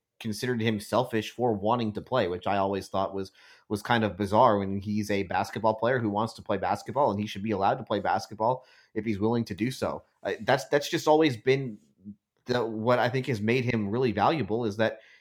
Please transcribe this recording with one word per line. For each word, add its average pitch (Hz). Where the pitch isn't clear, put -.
considered 113
him 110
selfish 110
for 120
wanting 107
to 101
play, 110
which 90
I 101
always 98
thought 95
was, 95
was 104
kind 117
of 98
bizarre 107
when 98
he's 104
a 98
basketball 101
player 123
who 113
wants 107
to 101
play 101
basketball, 104
and 101
he 104
should 101
be 110
allowed 104
to 226
play 110
basketball 113
if 104
he's 104
willing 113
to 104
do 107
so. 82
Uh, 101
that's, 135
that's 143
just 156
always 151
been 131
the, 120
what 113
I 117
think 127
has 113
made 117
him 113
really 117
valuable 113
is 104
that 110